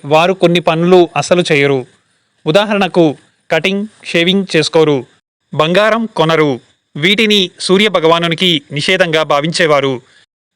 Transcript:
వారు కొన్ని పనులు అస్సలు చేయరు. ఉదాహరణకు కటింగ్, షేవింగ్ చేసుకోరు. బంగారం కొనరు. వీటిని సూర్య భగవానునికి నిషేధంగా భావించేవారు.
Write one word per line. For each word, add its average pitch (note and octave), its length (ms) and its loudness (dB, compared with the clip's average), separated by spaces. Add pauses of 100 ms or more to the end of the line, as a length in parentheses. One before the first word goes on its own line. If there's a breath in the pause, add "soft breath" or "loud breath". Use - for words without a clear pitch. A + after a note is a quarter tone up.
వారు D#3 280 2
కొన్ని F3 280 0
పనులు F3 560 2
అస్సలు F3 360 0
చేయరు. C#3 340 0 (600)
ఉదాహరణకు F3+ 720 0 (340)
కటింగ్, G3 360 -2 (180)
షేవింగ్ F3+ 520 -2
చేసుకోరు. D3+ 500 0 (480)
బంగారం G#3 520 0
కొనరు. D#3 540 0 (360)
వీటిని G3+ 540 0 (100)
సూర్య G3 280 0
భగవానునికి E3+ 760 0 (100)
నిషేధంగా D#3+ 500 0
భావించేవారు. D3 800 -2 (540 soft breath)